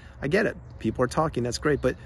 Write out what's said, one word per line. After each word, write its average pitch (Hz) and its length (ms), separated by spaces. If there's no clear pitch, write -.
I 143 80
get 190 180
it. - 100
People 113 260
are 123 40
talking. 156 340
That's 120 160
great. 147 240
But 127 240